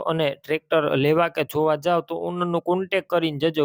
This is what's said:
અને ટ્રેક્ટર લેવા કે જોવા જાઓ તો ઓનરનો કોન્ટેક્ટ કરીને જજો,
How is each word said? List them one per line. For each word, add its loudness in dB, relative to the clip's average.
અને 0
ટ્રેક્ટર 0
લેવા 4
કે 0
જોવા 2
જાઓ 2
તો -8
ઓનરનો -2
કોન્ટેક્ટ -2
કરીને 0
જજો, 2